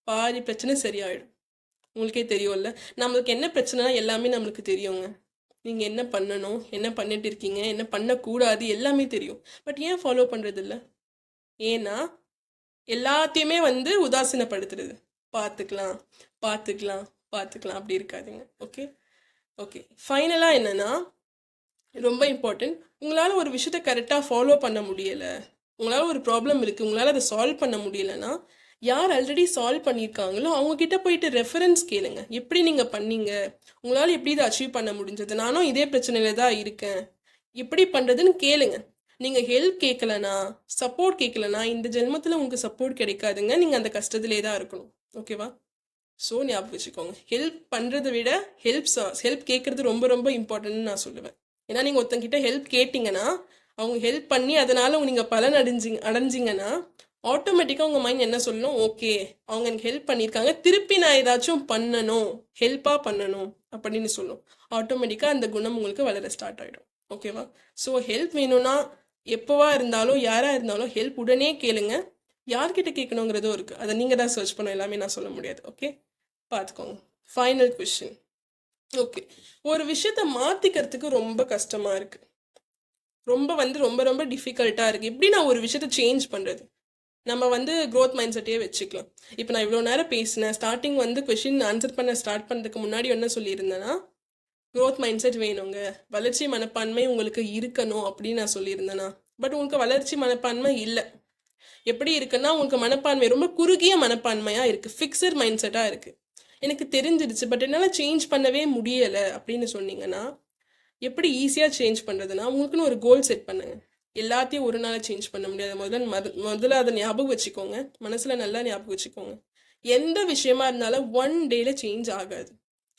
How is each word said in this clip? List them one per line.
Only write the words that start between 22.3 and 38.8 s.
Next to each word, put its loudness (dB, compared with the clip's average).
உங்களால 2
ஒரு 2
விஷயத்த -4
கரெக்டா 0
ஃபாலோ 6
பண்ண 0
முடியல, -6
உங்களால 2
ஒரு 0
ப்ராப்ளம் 2
இருக்கு, -2
உங்களால 2
அதை 2
சால்வ் 0
பண்ண 0
முடியலன்னா, -6
யார் 2
already 4
சால்வ் 0
பண்ணியிருக்காங்களோ -2
அவங்க 2
கிட்ட 2
போயிட்டு 2
ரெஃபரன்ஸ் 4
கேளுங்க. -4
"எப்படி -4
நீங்க 2
பண்ணீங்க? -4
உங்களால 2
எப்படி 0
இதை 2
அச்சீவ் -2
பண்ண -2
முடிஞ்சது? -8
நானும் 0
இதே 2
பிரச்சனையில 0
தான் 4
இருக்கேன்." -6
எப்படி 2
பண்றதுன்னு 4
கேளுங்க. 4